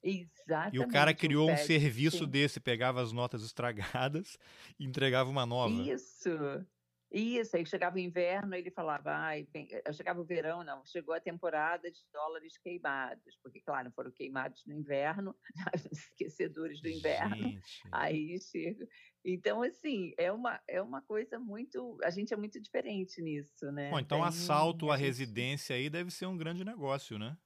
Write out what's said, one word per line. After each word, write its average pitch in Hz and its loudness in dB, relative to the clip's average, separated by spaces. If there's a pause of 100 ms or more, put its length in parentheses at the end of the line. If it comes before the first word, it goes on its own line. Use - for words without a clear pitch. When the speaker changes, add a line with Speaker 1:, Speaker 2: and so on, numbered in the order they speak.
Speaker 1:
Exatamente, 175 -2
Speaker 2:
E 127 2
o 127 4
cara 143 8
Speaker 1:
o 156 6
Speaker 2:
criou 156 6
um 160 8
Speaker 1:
fed, 147 4
Speaker 2:
serviço 151 4
Speaker 1:
sim. 147 -2
Speaker 2:
desse, 139 4
pegava 127 2
as 113 0
notas 120 -2
estragadas 123 -2 (200)
<laughs> - -20
e 143 -4
entregava 131 4
uma 131 2
nova. 120 2
Speaker 1:
Isso. - -2 (800)
Isso, 226 0
aí 170 2
chegava 180 0
o 190 0
inverno, 180 0
ele 180 -4
falava, 151 -4
"Ai, 151 -2
bem", 147 -12
eh, 127 -6
chegava 175 -4
o 170 -4
verão, 165 -2
não, 139 -10
chegou 160 -4
a 165 -4
temporada 170 -2
de - -20
dólares 156 -6
queimados, 139 -4
porque, - -20
claro, 131 -2
foram 127 -6
queimados 135 -6
no 147 -10
inverno, 151 -2 (120)
<laughs> - -6
nos 175 -2
esquecedores 156 -6
do 165 -6
inverno. 151 0
Speaker 2:
Gente. 107 -6 (120)
Speaker 1:
Aí 156 0
chega. 175 -6 (380)
Então, 208 0
assim, 247 -2
é 175 4
uma, 233 -4
é 180 -2
uma 208 -6
coisa 220 -4
muito, 240 -8
a 170 4
gente 202 -2
é 214 -2
muito 208 -6
diferente 190 -4
nisso, 147 -6
né? 143 -4
Speaker 2:
Bom, 135 2
então 147 0
Speaker 1:
Tem, 170 4
Speaker 2:
assalto 165 4
Speaker 1:
a 143 6
Speaker 2:
à - 2
Speaker 1:
gente 139 2
Speaker 2:
residência 127 -2
aí 135 0
deve 175 -4
ser - -8
um 185 -4
grande 175 -4
negócio, 139 -4
né? 117 -6